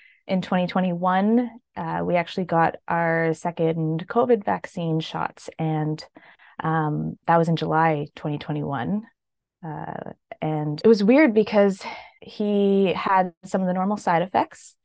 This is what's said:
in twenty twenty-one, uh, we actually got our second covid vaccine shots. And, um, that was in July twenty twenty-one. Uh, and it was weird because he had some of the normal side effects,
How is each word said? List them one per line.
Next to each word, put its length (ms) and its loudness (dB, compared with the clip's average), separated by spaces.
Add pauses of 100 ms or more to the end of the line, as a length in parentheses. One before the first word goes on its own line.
(260)
in 140 0
twenty 260 0
twenty-one, 840 0 (260)
uh, 260 -6
we 140 0
actually 300 -4
got 300 2 (120)
our 460 0
second 720 -2
covid 360 2
vaccine 560 -4
shots. 580 -8
And, 440 -2 (600)
um, 640 -2
that 100 4
was 120 2
in 80 2
July 500 0 (100)
twenty 220 -4
twenty-one. 640 -4 (600)
Uh, 460 -10 (300)
and 420 -4
it 60 6
was 160 6
weird 300 6
because 500 4 (360)
he 720 2
had 380 2 (120)
some 160 -2
of 60 0
the 80 0
normal 220 0
side 260 0
effects, 640 -4